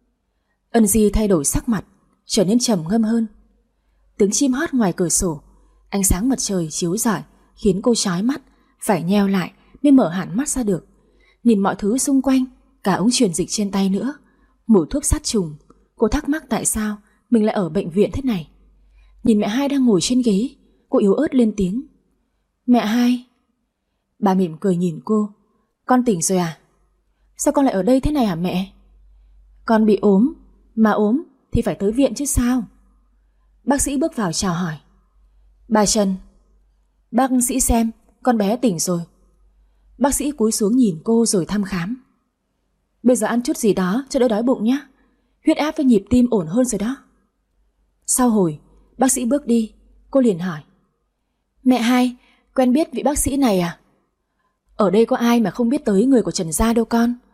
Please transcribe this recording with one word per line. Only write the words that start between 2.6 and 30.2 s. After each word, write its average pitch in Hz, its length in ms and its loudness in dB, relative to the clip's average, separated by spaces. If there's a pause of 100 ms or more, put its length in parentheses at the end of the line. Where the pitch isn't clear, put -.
ngâm 220 140 0
hơn. 226 240 0 (880)
Tiếng 196 140 2
chim 262 220 0
hót 302 200 -4
ngoài 214 200 0
cửa 175 160 -2
sổ, 165 320 -4 (480)
ánh 196 140 -2
sáng 208 260 0
mặt 262 100 0
trời 180 320 -4
chiếu 180 260 -4
rọi 202 240 -2 (340)
khiến 196 260 0
cô 240 140 2
chói 190 280 -2
mắt, 269 180 -4 (400)
phải 185 220 -2
nheo 196 240 2
lại 196 240 -2 (320)
mới 285 80 4
mở 247 180 6
hẳn 170 280 -6
mắt 294 120 -4
ra 254 140 -4
được. 196 220 -4 (580)
Nhìn 220 160 4
mọi 196 160 0
thứ 214 220 -2
xung 269 240 0
quanh, 262 240 2 (380)
cả 190 100 0
ống 185 180 0
truyền 220 220 0
dịch 175 180 -4
trên 202 200 -4
tay 196 180 0
nữa, 220 240 -4 (540)
mùi 185 220 4
thuốc 285 160 -4
sát - 180 -2
trùng, 165 320 -4 (400)
cô 220 120 0
thắc 277 220 -2
mắc 311 200 -6
tại 202 160 -4
sao 214 320 -4 (320)
mình 220 160 2
lại 214 100 0
ở 185 140 -2
bệnh 175 200 -4
viện 175 240 2
thế 277 120 -6
này. 196 240 -4 (720)
Nhìn 214 160 4
mẹ 208 80 0
hai 262 220 -2
đang 269 160 0
ngồi 196 160 4
trên 254 240 0
ghế, 214 240 0 (400)
cô 269 100 2
yếu 196 140 4
ớt 294 220 -2
lên 226 220 2
tiếng, 208 300 -4 (800)
"Mẹ 240 200 4
hai." 247 400 0 (920)
Bà 190 140 2
mỉm 180 260 -2
cười 185 180 0
nhìn 175 280 -4
cô, 214 240 -2 (560)
"Con 254 180 2
tỉnh 202 180 0
rồi 185 160 0
à? 165 200 -4 (800)
Sao - 140 -2
con 277 140 2
lại 254 80 0
ở 190 100 0
đây 254 180 2
thế 302 100 -2
này 277 140 0
hả 185 100 -2
mẹ?" 180 380 -4 (920)
"Con 220 200 2
bị 208 160 4
ốm, 214 320 4 (420)